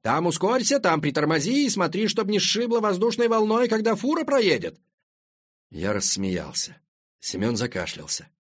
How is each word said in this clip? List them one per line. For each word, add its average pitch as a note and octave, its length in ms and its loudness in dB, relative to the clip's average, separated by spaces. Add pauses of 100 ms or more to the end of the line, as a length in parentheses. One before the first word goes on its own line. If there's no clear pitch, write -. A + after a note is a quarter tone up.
Там C#3+ 240 0
ускорься, A#3 540 2
там E3 200 2
притормози D#3 640 0
и B3 40 0
смотри, F#3 380 0
чтоб G#3 200 -2
не G#3 100 2
сшибло A#3 420 0
воздушной A3 480 2
волной, A3+ 400 2
когда A3 260 2
фура D4 300 0
проедет! F3 560 0 (920)
Я F2+ 220 -4
рассмеялся. F#2 880 -4 (400)
Семён A2 360 -4
закашлялся. - 720 -6 (140)